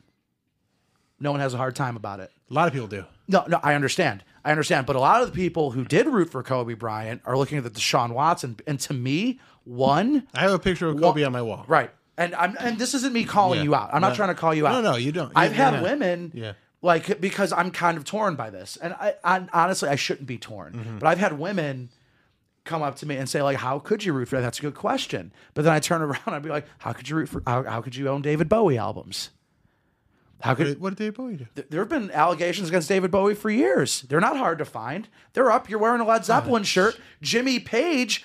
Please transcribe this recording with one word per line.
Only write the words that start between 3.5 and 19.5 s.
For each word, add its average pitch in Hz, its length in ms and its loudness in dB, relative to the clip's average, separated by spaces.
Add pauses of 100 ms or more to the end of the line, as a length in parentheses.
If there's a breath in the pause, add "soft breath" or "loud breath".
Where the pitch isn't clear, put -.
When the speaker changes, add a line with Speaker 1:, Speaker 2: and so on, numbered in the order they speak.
Speaker 1:
I 147 120 4
understand. 135 500 0 (200 soft breath)
I 143 60 2
understand. 151 360 2
But 135 100 0
a 127 40 2
lot 196 220 6
of 226 60 0
the 160 60 -12
people 165 360 -2
who 127 140 -4
did 170 220 4
root 196 240 2
for 131 120 -8
Kobe 120 320 -2
Bryant 110 500 -8
are 127 140 0
looking 139 180 0
at 135 80 -4
the 117 60 -8
Deshaun 117 400 0
Watson. 139 460 0 (100)
And 143 140 -4
to - 140 -6
me, 156 440 0 (260 loud breath)
one 147 680 2
Speaker 2:
I - 60 0
have 190 120 4
a 185 60 2
picture 175 300 0
of 151 60 0
Speaker 1:
one 147 80 0
Speaker 2:
Kobe 165 200 6
on 135 100 0
my 123 100 -2
wall. 104 260 -6
Speaker 1:
Right. 139 220 4 (280)
And 175 160 0
I'm, 180 260 0
and 233 180 -2
this 247 160 -2
isn't 269 180 0
me 233 120 2
calling 196 360 4
Speaker 2:
Yeah. 147 40 0
Speaker 1:
you 147 100 4
out. 107 180 0
I'm 147 80 2
not 190 100 4
Speaker 2:
No. - 60 0
Speaker 1:
trying 202 140 2
to 170 40 -2
call 160 200 2
you 151 100 2
Speaker 2:
No, 147 60 4
Speaker 1:
out. 247 140 2
Speaker 2:
no, 156 120 2
you 127 160 0
don't. 156 220 -4
Speaker 1:
I've 175 200 4
Speaker 2:
You're 254 100 4
Speaker 1:
had 254 100 4
Speaker 2:
not. 135 100 -2
Speaker 1:
women, 180 500 -2
Speaker 2:
Yeah. 110 180 -10 (300 soft breath)
Speaker 1:
like, 170 380 2
because 190 320 0
I'm 175 180 0
kind 170 260 4
of 143 80 -10
torn 202 300 0
by 117 160 -6
this. 98 260 -14
And 170 180 -8
I, 202 200 -2 (100)
I 180 280 2